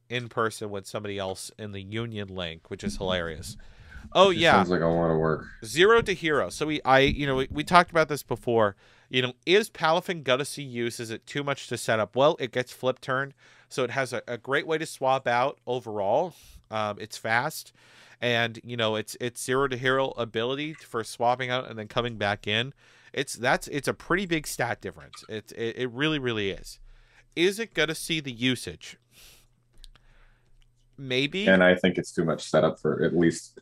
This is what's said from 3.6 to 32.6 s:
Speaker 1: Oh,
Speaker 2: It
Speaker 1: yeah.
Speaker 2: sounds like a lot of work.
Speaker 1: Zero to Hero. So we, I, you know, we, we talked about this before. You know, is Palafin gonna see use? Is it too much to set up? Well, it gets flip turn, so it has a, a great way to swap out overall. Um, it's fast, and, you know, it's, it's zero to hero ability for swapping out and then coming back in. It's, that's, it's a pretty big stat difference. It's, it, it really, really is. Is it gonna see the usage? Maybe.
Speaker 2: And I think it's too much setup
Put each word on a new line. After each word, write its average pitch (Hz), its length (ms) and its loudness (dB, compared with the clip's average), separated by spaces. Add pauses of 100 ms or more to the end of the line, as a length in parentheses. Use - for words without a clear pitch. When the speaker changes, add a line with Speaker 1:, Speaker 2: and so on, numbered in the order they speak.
Speaker 1:
Oh, 185 180 8
Speaker 2:
It 170 80 0
Speaker 1:
yeah. 165 160 6
Speaker 2:
sounds 98 160 4
like 87 100 2
a 82 60 2
lot 85 240 2
of 80 80 2
work. 80 260 0 (200)
Speaker 1:
Zero 190 380 6
to 202 120 -2
Hero. 139 360 0
So - 160 -4
we, 151 180 -2
I, 131 160 4
you 143 260 2
know, 131 100 0
we, 131 140 -2
we 147 140 -6
talked 175 280 4
about 156 160 4
this 143 160 -4
before. 113 500 2 (340)
You 127 140 0
know, 127 100 -2 (140)
is 202 240 4
Palafin 165 540 0
gonna 131 200 2
see - 200 -10
use? 120 340 -4
Is 113 140 -8
it - 140 -12
too 143 180 -6
much 139 240 -6
to 123 80 -4
set 110 240 0
up? 104 160 -2
Well, 147 240 6
it 127 120 -6
gets 123 200 -4
flip 127 280 -2
turn, 139 340 -4 (340)
so 131 160 -2
it 117 60 -2
has 127 220 -2
a, 110 160 -6
a 117 100 -6
great 139 280 -2
way 160 120 -2
to 156 80 -4
swap 131 420 0
out 123 380 2
overall. 120 680 0 (380)
Um, 107 280 -2
it's - 160 -12
fast, 120 560 0 (480)
and, 117 440 0
you 120 120 -10
know, 110 200 0
it's, - 240 -6
it's 123 220 -6
zero 131 260 2
to 131 80 -4
hero 131 400 2
ability 123 580 -4
for - 300 -6
swapping 123 460 0
out 127 180 -2
and 113 100 -12
then 107 100 -8
coming 120 280 -2
back 101 320 -2
in. 117 240 0 (400)
It's, - 220 -4
that's, 131 340 0
it's 143 200 -6
a 117 60 0
pretty 185 320 -2
big 165 220 -4
stat 120 320 -4
difference. - 480 -14
It's, 107 240 -10
it, 113 240 -6
it 127 160 -4
really, 147 280 -2
really 107 300 -2
is. - 280 -12 (580)
Is 196 240 2
it 226 140 -8
gonna 160 200 0
see 160 240 -4
the 139 140 -6
usage? 117 640 -2 (2000)
Maybe. 143 500 0
Speaker 2:
And 92 160 8
I 90 120 8
think 90 200 2
it's - 160 -4
too 87 120 0
much 76 260 -2
setup - 280 4